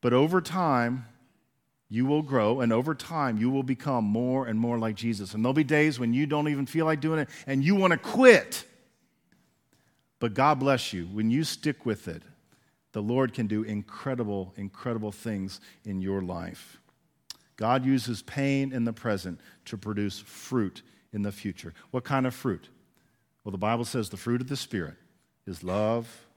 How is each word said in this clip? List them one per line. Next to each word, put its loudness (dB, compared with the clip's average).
But 2
over 4
time, 0
you 0
will 2
grow, 2
and 4
over 2
time, -2
you 2
will 0
become -2
more 0
and -2
more 0
like -2
Jesus. -4
And -4
there'll 2
be 4
days 4
when 0
you 2
don't 0
even -2
feel -2
like 2
doing 0
it, -4
and 0
you 4
want 4
to 4
quit. 8
But -2
God 4
bless 2
you. -6
When 0
you 2
stick -4
with -4
it, -12
the -6
Lord 0
can -2
do -2
incredible, -6
incredible -6
things -6
in -6
your -2
life. -10
God 2
uses 0
pain -2
in -2
the -2
present -4
to -12
produce -4
fruit -4
in -4
the -2
future. -10
What -4
kind 0
of -6
fruit? -4
Well, -8
the -8
Bible 0
says -4
the -12
fruit -4
of -8
the -6
Spirit -8
is -12
love -4